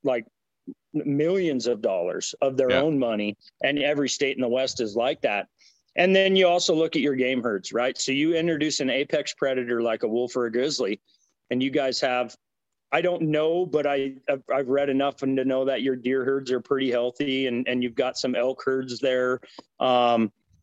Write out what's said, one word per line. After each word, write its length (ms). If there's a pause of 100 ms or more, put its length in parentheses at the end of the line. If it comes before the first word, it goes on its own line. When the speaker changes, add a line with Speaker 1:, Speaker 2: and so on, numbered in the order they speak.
Speaker 1:
like, 200 (720)
m-, 220
millions 500
of 140
dollars 640
of 160
their 120
Speaker 2:
Yeah. 120
Speaker 1:
own 160
money, 380 (280)
and 140
every 320
state 260
in 60
the 60
West 320
is 160
like 260
that. 260 (480)
And 200
then 200
you 100
also 280
look 220
at 60
your 140
game 260
herds, 300
right? 260
So 140
you 220
introduce 460
an 80
apex 460
predator 480
like 220
a 40
wolf 280
or 100
a 60
grizzly, 480 (500)
and 120
you 80
guys 300
have, 340 (580)
I 100
don't 200
know, 440
but 200
I, 280 (160)
I've, 200
I've 180
read 200
enough 340
and 140
to 80
know 220
that 160
your 140
deer 280
herds 260
are 100
pretty 300
healthy, 560
and, 220
and 140
you've 140
got 200
some 200
elk 280
herds 360
there. 400 (400)
Um, 520 (300)